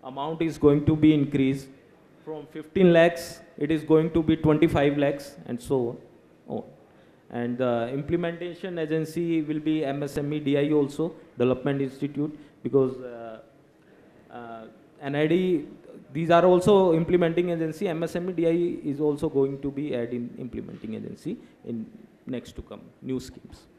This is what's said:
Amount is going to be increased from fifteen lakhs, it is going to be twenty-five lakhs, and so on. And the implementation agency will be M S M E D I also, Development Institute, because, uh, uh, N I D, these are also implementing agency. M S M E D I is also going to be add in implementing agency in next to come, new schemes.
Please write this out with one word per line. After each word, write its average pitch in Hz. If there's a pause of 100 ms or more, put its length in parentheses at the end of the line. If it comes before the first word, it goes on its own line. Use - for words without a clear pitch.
Amount 143
is 160
going 147
to 156
be 156
increased 135 (560)
from 151
fifteen 175
lakhs, 170 (180)
it 147
is 156
going 160
to 165
be 156
twenty-five 151
lakhs, 143 (120)
and 120
so 127 (480)
on. 123 (720)
And 120
the 120
implementation 170
agency 160
will 151
be 156
M 139
S 143
M 143
E 151
D 143
I 147
also, 151 (260)
Development 127
Institute, 143 (260)
because, 131
uh, 117 (920)
uh, 117 (360)
N 139
I 151
D, 175 (460)
these 160
are 170
also 180
implementing 170
agency. 160
M 165
S 165
M 180
E -
D 170
I 170
is 139
also 151
going 139
to 143
be 139
add 120
in 120 (100)
implementing 113
agency 147 (280)
in 113 (400)
next 123
to -
come, 107 (180)
new 127
schemes. - (160)